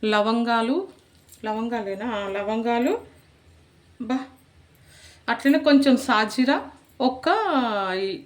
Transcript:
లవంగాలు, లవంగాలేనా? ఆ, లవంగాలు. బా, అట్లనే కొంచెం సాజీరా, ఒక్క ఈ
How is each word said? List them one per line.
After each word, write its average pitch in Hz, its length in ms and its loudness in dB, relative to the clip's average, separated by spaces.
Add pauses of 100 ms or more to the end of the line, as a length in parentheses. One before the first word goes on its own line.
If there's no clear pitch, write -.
(120)
లవంగాలు, 233 640 0 (680)
లవంగాలేనా? 214 600 -6 (100)
ఆ, 202 40 -6 (160)
లవంగాలు. 233 560 -2 (1160)
బా, 254 100 -2 (1120)
అట్లనే 277 260 4 (100)
కొంచెం 277 260 8 (120)
సాజీరా, 247 520 2 (500)
ఒక్క 262 180 -4 (800)
ఈ - 20 -4 (180)